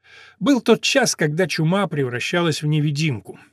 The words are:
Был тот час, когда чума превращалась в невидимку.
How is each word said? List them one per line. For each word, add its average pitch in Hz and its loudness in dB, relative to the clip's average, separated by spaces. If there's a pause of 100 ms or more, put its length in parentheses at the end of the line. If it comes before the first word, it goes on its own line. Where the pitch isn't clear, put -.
(400)
Был 247 2
тот 220 2
час, - 0
когда 160 0
чума 170 0
превращалась 147 -2
в 151 -2
невидимку. 151 -2 (140)